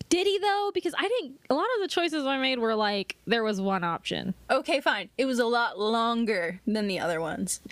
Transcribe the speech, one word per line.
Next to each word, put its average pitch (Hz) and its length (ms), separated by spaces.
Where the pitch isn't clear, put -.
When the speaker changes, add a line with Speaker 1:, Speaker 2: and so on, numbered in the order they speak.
Speaker 1:
Did 359 180
he, 403 140
though? 403 340
Because 339 240
I 277 120
didn't, 320 280
a 254 40
lot 349 220
of 415 60
the 370 80
choices 311 360
I 269 120
made 262 220
were, 226 160
like, 208 420
there 226 160
was 214 160
one 190 240
option. 170 520
Speaker 2:
Okay, 277 300
fine. 214 380
It 262 80
was 254 140
a 240 60
lot 233 320
longer 220 880
than 214 220
the 180 120
other 160 200
ones. 165 400